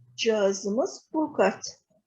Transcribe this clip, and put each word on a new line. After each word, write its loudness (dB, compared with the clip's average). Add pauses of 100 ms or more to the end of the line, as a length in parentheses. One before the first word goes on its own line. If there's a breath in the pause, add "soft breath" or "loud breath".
(160)
cihazımız 0
Burkhardt 0 (400)